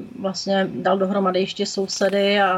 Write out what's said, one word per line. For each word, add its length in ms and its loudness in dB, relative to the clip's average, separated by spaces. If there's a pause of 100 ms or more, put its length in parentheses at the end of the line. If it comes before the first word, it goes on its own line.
(200)
vlastně 540 -2
dal 240 0
dohromady 420 0
ještě 260 -2
sousedy 760 0
a, 160 4